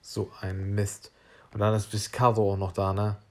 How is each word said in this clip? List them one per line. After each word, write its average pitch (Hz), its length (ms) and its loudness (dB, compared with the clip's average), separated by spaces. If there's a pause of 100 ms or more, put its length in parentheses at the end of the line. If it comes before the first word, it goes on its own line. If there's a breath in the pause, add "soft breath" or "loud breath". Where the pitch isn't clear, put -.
So - 300 -6 (100)
ein 98 340 -4
Mist. - 360 -2 (420 loud breath)
Und 101 80 -4
dann 107 140 4
ist 107 180 -2
Vizcarro 107 600 2
auch 98 40 0
noch 95 160 -4
da, 95 200 0
ne? 104 240 0 (140)